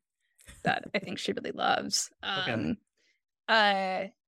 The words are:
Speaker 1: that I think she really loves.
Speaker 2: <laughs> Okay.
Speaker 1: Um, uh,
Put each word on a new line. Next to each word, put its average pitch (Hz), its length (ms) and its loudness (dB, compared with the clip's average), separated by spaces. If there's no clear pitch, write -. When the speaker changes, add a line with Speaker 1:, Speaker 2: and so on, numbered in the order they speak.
Speaker 1:
that - 300 0
I 208 60 0
think - 200 -8
she - 140 -2
really - 200 -6
loves. - 640 0
Speaker 2:
<laughs> - 60 -14
Okay. 190 280 -2
Speaker 1:
Um, 117 260 0
uh, 196 600 4